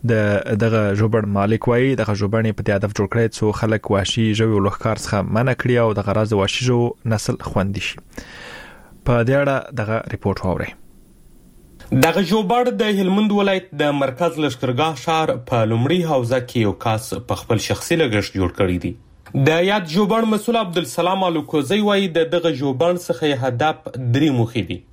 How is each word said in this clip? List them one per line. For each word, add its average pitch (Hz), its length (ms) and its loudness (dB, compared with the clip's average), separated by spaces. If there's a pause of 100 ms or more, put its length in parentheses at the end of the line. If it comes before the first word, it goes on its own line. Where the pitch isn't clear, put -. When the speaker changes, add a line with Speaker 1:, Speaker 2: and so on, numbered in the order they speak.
(100)
Speaker 1:
د - 20 4 (500)
دغه 113 180 2 (200)
ژوبڼ 110 260 2 (100)
مالک 107 320 0
وایي، 123 220 4 (100)
دغه 107 200 0
ژوبڼ 107 260 0
یې 107 120 0
په - 80 -6
دې 107 120 2
هدف 101 200 -2
جوړ 101 140 0
کړی 113 140 2 (100)
څو 110 100 0 (140)
خلک 110 300 -2
وحشي 101 340 0 (140)
ژویو 110 280 2
له 98 100 2
ښکار 110 280 -2
څخه 107 140 -2 (180)
منع 123 240 2
کړي 123 220 2
او 110 160 2
دغه 101 200 -2
راز 110 140 0
د 101 80 2
وحشي 101 280 -2
ژوو 120 180 2 (260)
نسل 107 260 -2 (120)
خوندي 98 380 -2
شي. - 100 -10 (1040)
په 127 100 2 (120)
دې 131 160 2
اړه 139 140 0 (240)
دغه 110 160 -2 (180)
ریپورت 98 320 -2
واورئ. - 240 -2 (1400)
Speaker 2:
دغه 175 240 2
ژوبڼ 226 500 2
د - 20 2 (160)
هلمند 202 380 2
ولایت 196 340 0 (140)
د 147 160 2
مرکز 151 440 0
لښکرګاه 139 500 -2 (100)
ښار 160 240 0 (240)
په 117 180 2
لومړي 135 300 2 (100)
حوزه 127 380 2
کې - 180 -4
یو 95 80 0 (100)
کس 110 300 -2 (160)
په 98 140 -4
خپل - 240 0
شخصي 165 340 0
لګښت 107 380 0
جوړ 87 180 0
کړی 90 260 2
دی. 87 80 -4 (540)
د 165 180 4
یاد 196 200 0 (100)
ژوبڼ 214 300 2 (100)
مسؤل 220 260 -2
عبدالسلام 180 640 -2
الوکوزی 160 560 0
وایي، 202 340 2
د 165 160 4
دغه 170 200 2 (100)
ژوبڼ 143 340 2 (120)
څخه 165 240 -2
یې 139 120 0
هدف 135 340 0 (380)
درې 147 240 4
موخې 113 320 -2
دي. 87 80 -8 (140)